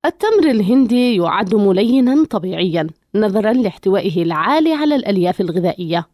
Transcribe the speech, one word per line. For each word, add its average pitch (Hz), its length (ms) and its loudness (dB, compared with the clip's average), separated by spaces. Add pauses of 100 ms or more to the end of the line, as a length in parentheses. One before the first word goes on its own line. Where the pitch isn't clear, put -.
التمر 370 460 0
الهندي 240 640 2
يعد 180 380 -2
ملينا 240 760 2
طبيعياً 175 560 -2 (280)
نظراً 214 380 0
لاحتوائه 190 680 0
العالي 262 500 0
على 302 220 0
الألياف 190 460 0
الغذائية 170 720 -4